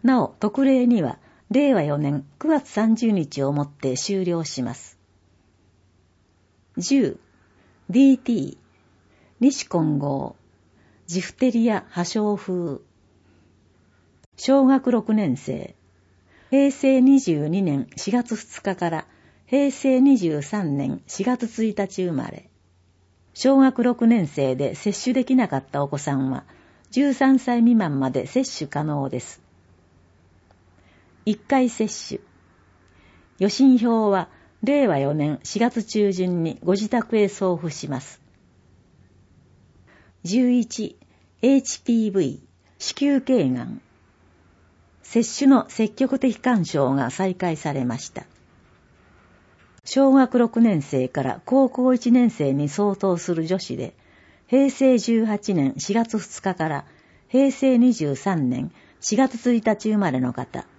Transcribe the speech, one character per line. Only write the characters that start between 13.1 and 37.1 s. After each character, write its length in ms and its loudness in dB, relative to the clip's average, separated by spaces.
小 280 2
学 260 2
六 220 0
年 240 0
生、 380 -12
平 220 4
成 300 2
二 180 6
十 280 -2
二 140 -2
年 260 -2
四 140 -6
月 240 -2
二 260 -16
日 140 -4
か 140 -4
ら 160 -6
平 260 0
成 280 0
二 180 6
十 240 -2
三 360 -4
年 280 -6
四 180 -8
月 240 -4
一 280 -4
日 300 -4
生 60 -4
ま 180 -6
れ。 200 -20
小 240 2
学 260 4
六 240 0
年 200 4
生 280 -2
で 200 -4
接 280 -6
種 100 -2
で 120 0
き 100 0
な 120 2
か 100 -4
っ 120 -4
た 140 -4
お 40 -4
子 100 -6
さ 180 -4
ん 140 -2
は、 160 -8
十 220 2
三 260 4
歳 200 -2
未 160 6
満 240 0
ま 120 -2
で 160 -4
接 160 -2
種 100 -8
可 160 -6
能 260 -4
で 100 -8
す。 220 -18
一 100 -2
回 340 0
接 180 -4
種。 320 -12
予 100 2
診 280 6
票 340 2
は、 180 -2
令 260 2
和 120 2
四 140 0
年 300 -2
四 160 -8
月 240 -2
中 280 0
旬 320 -2
に 200 -6
ご 100 0
自 160 -4
宅 280 -2